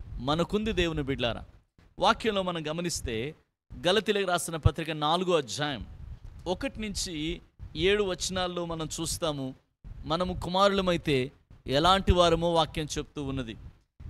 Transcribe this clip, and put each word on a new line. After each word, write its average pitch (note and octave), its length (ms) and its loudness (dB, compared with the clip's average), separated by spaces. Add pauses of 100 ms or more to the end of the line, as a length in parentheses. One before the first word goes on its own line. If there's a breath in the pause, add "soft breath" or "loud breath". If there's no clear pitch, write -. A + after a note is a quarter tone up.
(200)
మనకుంది. E3+ 540 0
దేవుని E3+ 280 0
బిడ్డలారా, B2 420 -2 (560)
వాక్యంలో G#3 440 2
మనం E3+ 240 -4
గమనిస్తే, D3+ 680 -4 (520)
గలతీలకు G3+ 400 2
రాసిన F3 280 0
పత్రిక D#3+ 360 2
నాలుగో E3 460 2
అధ్యాయం C3 500 -2 (600)
ఒకటి G3+ 340 -4
నుంచి E3+ 600 -6 (340)
ఏడు G3 280 4
వచనాల్లో F3+ 640 -2
మనం E3 240 -6 (120)
చూస్తాము, C#3+ 540 -4 (500)
మనము F3 340 -2
కుమారులమైతే F3+ 920 2 (360)
ఎలాంటి F3+ 440 4
వారమో E3+ 420 6
వాక్యం D#3 340 2 (100)
చెప్తూ D3 260 -8
ఉన్నది. C3 340 -6 (520)